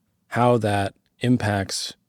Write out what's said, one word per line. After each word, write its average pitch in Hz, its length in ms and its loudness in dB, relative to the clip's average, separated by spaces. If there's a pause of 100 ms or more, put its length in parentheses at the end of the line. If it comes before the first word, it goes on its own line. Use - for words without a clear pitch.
(280)
how 123 300 2
that 101 360 -2 (260)
impacts 107 720 -2 (160)